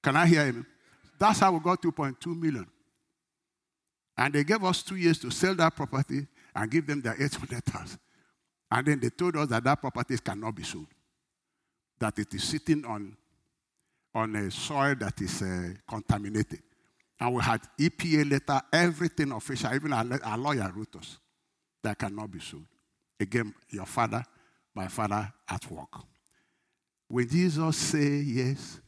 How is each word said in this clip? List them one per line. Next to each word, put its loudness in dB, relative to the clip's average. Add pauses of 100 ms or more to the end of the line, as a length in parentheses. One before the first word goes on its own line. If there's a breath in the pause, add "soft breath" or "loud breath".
Can 2
I 8
hear 8
him? -2 (500 soft breath)
That's 4
how 6
we 0
got 2
two 2
point -4
two -6
million. -2 (1500)
And 2
they 4
gave 2
us 0
two -8
years 4
to -6
sell 2
that 2
property -4 (280 soft breath)
and -2
give 2
them -2
their -2
eight -2
hundred -8
thousand. -8 (720)
And 2
then 2
they 0
told -2
us 0
that 2
that 4
property -4
cannot -6
be -12
sold, -12 (1080)
that -2
it -4
is -6
sitting 0
on, -8 (1000)
on 0
a 0
soil 2
that -6
is, -4
uh, -4 (120)
contaminated. -2 (580)
And 0
we 0
had 2 (180)
E 4
P 2
A 4
letter, 2 (120)
everything 2
official, -4
even -2
our, 0
our -4
lawyer 0
wrote -12
us, -18 (640)
that -4
cannot -6
be -12
sold. -16 (540)
Again, 0 (160)
your -8
father, 0 (500 soft breath)
my -6
father -2 (160)
at -8
work. -14 (1080)
When 0
Jesus 2
say 2
yes -2